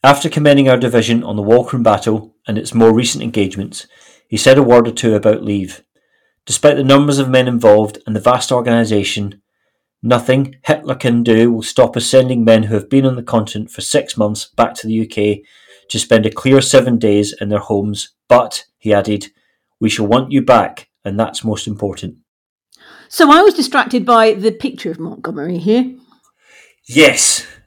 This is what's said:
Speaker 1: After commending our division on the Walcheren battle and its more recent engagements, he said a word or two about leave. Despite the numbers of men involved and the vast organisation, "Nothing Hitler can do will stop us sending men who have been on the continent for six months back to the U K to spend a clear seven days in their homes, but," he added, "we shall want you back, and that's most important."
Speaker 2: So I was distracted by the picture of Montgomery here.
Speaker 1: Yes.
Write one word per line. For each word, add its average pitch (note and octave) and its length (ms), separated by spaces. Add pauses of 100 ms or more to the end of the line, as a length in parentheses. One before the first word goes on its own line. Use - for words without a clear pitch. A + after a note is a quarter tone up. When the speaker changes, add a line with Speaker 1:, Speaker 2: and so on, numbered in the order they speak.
Speaker 1:
After C#3+ 260
commending C#3+ 400
our B2+ 100
division A#2+ 440
on G#2 140
the G#2+ 60
Walcheren A#2+ 400
battle G#2+ 520 (120)
and G#2+ 100
its - 180
more A2+ 180
recent A#2 300
engagements, G2+ 640 (420)
he A2 80
said C3 220
a C#3+ 40
word A#2+ 260
or A2+ 40
two A2+ 220
about G#2 280
leave. G2+ 420 (640)
Despite D3 300
the C#3 80
numbers C#3 340
of C3+ 100
men B2+ 180
involved G#2+ 600
and A2 100
the A2 40
vast B2 300
organisation, G#2+ 920 (600)
"Nothing B2+ 600
Hitler D3+ 320
can A#2+ 280
do A#2 300
will A2 100
stop - 340
us A#2+ 100
sending B2+ 380
men A2+ 200
who G#2+ 100
have G2+ 140
been C3+ 160
on B2+ 120
the A#2+ 60
continent A2 480
for - 120
six - 340
months G#2 300 (100)
back - 180
to - 120
the A2 80
U A2+ 120
K G#2 380 (440)
to - 100
spend A2 260
a A2 60
clear C3+ 320
seven B2+ 360
days G#2 420
in G#2 100
their G#2 80
homes, G#2 560 (120)
but," B2 380 (140)
he G#2 160
added, G2+ 320 (520)
"we A2 120
shall G#2+ 160
want C3 260
you C3+ 100
back, A#2 460 (160)
and G2+ 160
that's - 240
most G#2+ 220
important." G2+ 500 (920)
Speaker 2:
So D4 220
I D#4+ 120
was G4+ 120
distracted B3 520
by A3+ 260
the G#3+ 200
picture - 380
of E3+ 100
Montgomery E3 580
here. A#3 360 (920)
Speaker 1:
Yes. - 600 (200)